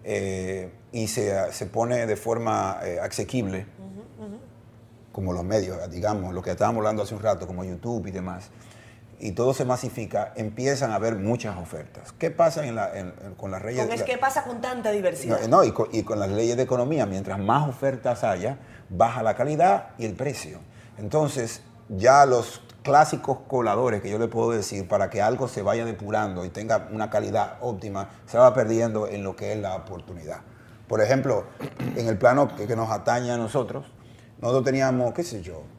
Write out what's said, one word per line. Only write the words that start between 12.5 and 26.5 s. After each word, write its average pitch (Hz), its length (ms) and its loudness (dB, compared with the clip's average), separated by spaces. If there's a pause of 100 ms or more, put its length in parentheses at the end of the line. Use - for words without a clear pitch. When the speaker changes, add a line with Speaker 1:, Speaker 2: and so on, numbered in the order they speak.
Speaker 1:
en 117 80 -6
la, 98 220 -4
en, 90 160 -8 (100)
en, 95 120 -14
con 98 160 -8
las 92 120 -8
leyes 123 220 -2
Speaker 2:
Con 226 80 -2
es-, 233 80 -4
Speaker 1:
la 196 40 -2
Speaker 2:
¿qué 170 120 -2
pasa 269 260 0
con 240 160 -8
tanta 240 320 -4
diversidad? 180 520 0
Speaker 1:
No, 123 140 6
no, 190 60 8
y - 80 4
con, 110 220 -2
y 110 100 0
con 107 160 -4
las 98 100 0
leyes 117 280 0
de 131 60 2
economía, 127 420 0
mientras 98 340 -4
más 131 300 2
ofertas 127 560 -2
haya, 107 320 0 (320)
baja 113 340 2
la 110 120 2
calidad 165 600 2
y 117 80 -6
el 104 80 -2
precio. 87 460 -6 (380)
Entonces, 123 640 -2 (260)
ya 127 380 10
los 123 360 2 (200)
clásicos 143 560 4 (100)
coladores 113 540 2
que 95 80 -8
yo 110 100 -2
le 117 80 2
puedo 117 240 2
decir, 98 380 -4
para 98 200 2
que 113 120 -2
algo 117 260 2
se - 140 -6
vaya 113 240 2
depurando 104 580 -2
y 92 60 -6
tenga 107 420 -2